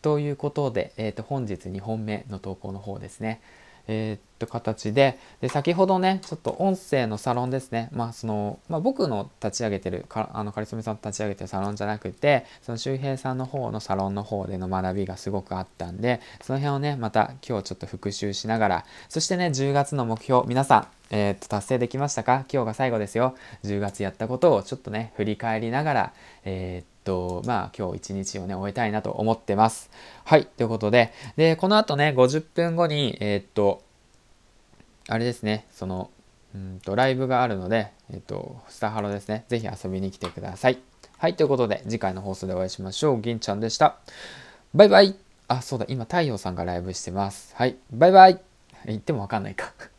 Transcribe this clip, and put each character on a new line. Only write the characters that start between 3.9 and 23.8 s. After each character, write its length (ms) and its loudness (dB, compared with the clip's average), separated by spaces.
ー 40 -8
っ 20 -18
と、 100 -6
形 440 -4
で、 260 4
で、 80 -4
先 260 0
ほ 120 4
ど 120 2
ね、 240 2
ち 120 -12
ょ 20 -6
っ 40 -16
と 200 -6
音 160 2
声 320 0
の 100 -4
サ 160 -2
ロ 120 0
ン 40 -4
で 120 -2
す 100 -14
ね。 220 -4
ま 160 -4
あ、 40 -12
そ 140 -8
の、 400 -4
ま 100 -4
あ、 40 0
僕 260 0
の 240 -4
立 180 -4
ち 40 -2
上 60 0
げ 100 -2
て 100 -4
る、 200 -6
か-、 240 -4
あ 100 -6
の、 80 -6
か 80 -8
り 80 -6
そ 80 -10
め 60 -6
さ 100 -6
ん 100 -6
立 180 -8
ち 40 -2
上 60 -2
げ 60 -4
て 100 -10
る 20 -12
サ 140 -4
ロ 100 -2
ン 60 -8
じ 60 -4
ゃ 40 -2
な 100 -2
く 140 -8
て、 340 2
そ 120 -8
の 40 -8
周 200 -4
平 200 -4
さ 160 -6
ん 40 -4
の 80 -4
方 260 -6
の 80 -6
サ 160 -4
ロ 140 0
ン 60 -4
の 80 -4
方 220 -4
で 120 -6
の 100 -6
学 260 -2
び 120 -2
が 100 -8
す 160 -8
ご 100 -2
く 160 -8
あ 40 -4
っ 60 -8
た 120 -8
ん 80 -10
で、 220 0
そ 100 -8
の 80 -2
辺 160 -2
を 40 -2
ね、 180 -2
ま 140 -4
た 200 2
今 120 -2
日 40 -6
ち 100 -10
ょ 20 -8
っ 20 -20
と 100 -10
復 240 -6
習 220 -4
し 160 -8
な 100 2
が 80 4
ら、 180 2
そ 140 -4
し 60 -2
て 100 0
ね、 140 0
十 200 0
月 240 2
の 100 0
目 160 -4
標、 240 4
皆 200 2
さ 140 8
ん、 80 -2
え 220 2
ー 40 -2
っ 40 -20
と、 80 -16
達 200 -4
成 120 2
で 80 0
き 100 -6
ま 120 -2
し 60 -4
た 100 -4
か？ 260 4
今 120 0
日 20 0
が 80 -4
最 180 0
後 80 0
で 80 -2
す 100 -4
よ。 180 2
十 160 -2
月 240 -4